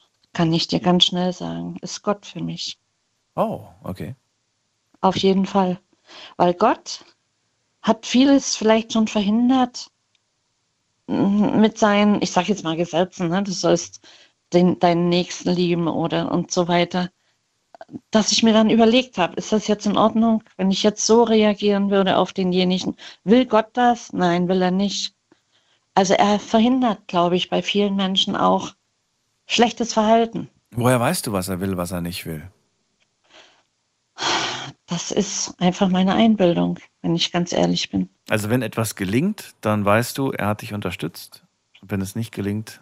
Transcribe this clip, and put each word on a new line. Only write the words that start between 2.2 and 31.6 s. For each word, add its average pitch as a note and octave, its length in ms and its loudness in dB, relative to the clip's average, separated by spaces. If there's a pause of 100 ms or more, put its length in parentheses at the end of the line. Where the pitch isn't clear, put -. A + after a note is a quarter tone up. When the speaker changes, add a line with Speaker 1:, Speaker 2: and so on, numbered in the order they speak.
Speaker 1:
für - 160 -12
mich. E3 380 -10 (560)
Speaker 2:
Oh, F#3 300 -4 (180)
okay. F#2+ 320 -10 (840)
Speaker 1:
Auf F#3+ 160 0
jeden F#3+ 280 0
Fall. F#3 340 -2 (580)
Weil F3 160 2
Gott - 520 -2 (800)
hat A3 220 -2
vieles C4+ 500 2
vielleicht A3 380 0
schon A3 140 0
verhindert, B3 840 0 (1160)
m-, G3+ 520 0
mit G#3+ 180 2
seinen, G#3 440 4
ich F3+ 100 -4
sag F3 160 0
jetzt G#3 160 -4
mal D#3+ 140 -4
Gesetzen, F3 520 -2
ne? F#3+ 140 -2
Du G3 80 -6
sollst - 540 -2 (480)
den, F3 260 4
deinen F3 300 2
Nächsten F3 400 -2
lieben F3 400 0
oder E3+ 420 -4
und F3 200 -2
so F3 160 0
weiter. F3 420 0 (1000)
Dass G#3+ 200 2
ich - 120 0
mir A3+ 100 4
dann A3 160 4
überlegt A#3 480 2
hab, F3 180 -2
ist - 160 -6
das G#3+ 160 0
jetzt G#3 180 -2
in G3+ 120 0
Ordnung, A3 460 2 (140)
wenn F#3+ 140 0
ich F#3+ 120 -2
jetzt G#3 220 0
so A#3 180 6
reagieren G#3 640 2
würde F#3+ 280 2
auf F#3 160 0
denjenigen? F#3 640 0 (280)
Will B3 220 4
Gott A3 280 0
das? A#3+ 400 0
Nein, F3 340 0
will F#3 140 0
er F3+ 100 0
nicht. F#3+ 440 -4 (800)
Also F#3+ 200 2
er G3+ 260 2
verhindert, A#3+ 680 0
glaub F3 260 0
ich, F3+ 160 -2
bei F3+ 120 -2
vielen G3+ 340 -2
Menschen F#3+ 400 -2
auch F#3 360 0 (760)
schlechtes A#3 480 0
Verhalten. A3+ 560 2 (220)
Speaker 2:
Woher A#2+ 280 2
weißt C#3 280 -2
du, A2+ 40 -4
was F#2 180 -2
er F#2 120 -4